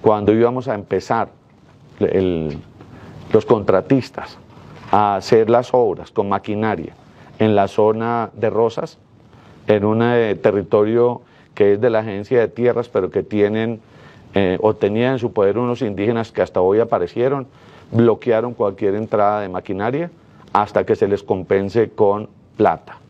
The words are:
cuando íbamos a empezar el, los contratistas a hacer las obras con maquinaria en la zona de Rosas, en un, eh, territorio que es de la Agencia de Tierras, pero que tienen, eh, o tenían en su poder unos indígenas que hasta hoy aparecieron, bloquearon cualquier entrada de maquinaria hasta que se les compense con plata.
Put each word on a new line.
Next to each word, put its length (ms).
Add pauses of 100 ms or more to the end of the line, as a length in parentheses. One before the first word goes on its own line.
cuando 300
íbamos 360
a 80
empezar 540 (720)
el, 580 (760)
los 140
contratistas 920 (540)
a 240
hacer 340
las 240
obras 380
con 180
maquinaria 640 (460)
en 160
la 120
zona 680
de 160
Rosas, 480 (680)
en 160
un, 180
eh, 340
territorio 840 (320)
que 200
es 80
de 80
la 100
Agencia 400
de 80
Tierras, 420
pero 200
que 140
tienen, 580 (520)
eh, 280
o 140
tenían 380
en 60
su 140
poder 240
unos 240
indígenas 500
que 100
hasta 200
hoy 180
aparecieron, 680 (440)
bloquearon 640
cualquier 420
entrada 460
de 80
maquinaria 640 (420)
hasta 320
que 100
se 120
les 160
compense 680
con 400 (260)
plata. 420 (120)